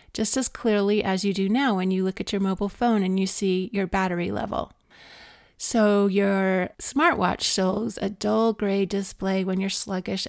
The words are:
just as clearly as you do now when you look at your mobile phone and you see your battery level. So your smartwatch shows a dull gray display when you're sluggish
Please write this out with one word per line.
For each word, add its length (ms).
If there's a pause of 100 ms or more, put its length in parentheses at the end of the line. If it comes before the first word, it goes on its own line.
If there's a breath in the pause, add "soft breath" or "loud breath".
(120 soft breath)
just 240
as 140
clearly 520
as 220
you 80
do 160
now 280
when 140
you 140
look 160
at 100
your 120
mobile 260
phone 340
and 160
you 80
see 460
your 140
battery 440
level. 400 (920 loud breath)
So 460
your 720
smartwatch 640
shows 600
a 80
dull 440
gray 340
display 560
when 160
you're 120
sluggish 580